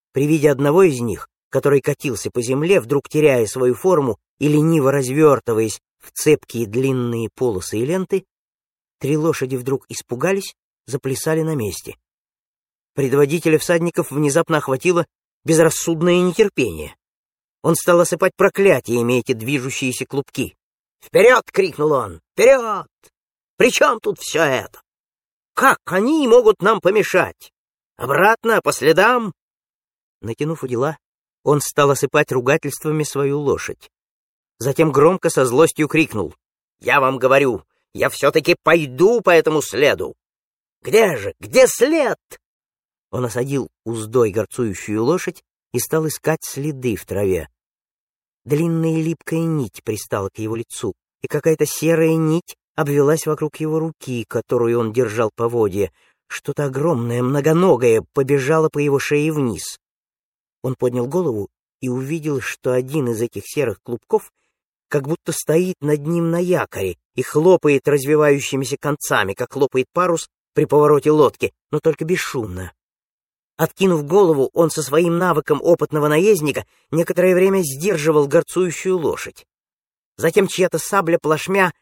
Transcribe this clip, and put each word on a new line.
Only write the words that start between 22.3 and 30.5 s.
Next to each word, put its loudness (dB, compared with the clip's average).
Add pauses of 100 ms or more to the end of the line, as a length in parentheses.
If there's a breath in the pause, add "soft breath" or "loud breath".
"Вперёд! 4 (680)
При 4
чём 0
тут -6
всё -4
это? -2 (720)
Как 2
они 0
могут 6
нам 2
помешать? -2 (440)
Обратно, 0
по 0
следам!" 2 (880)
Натянув -6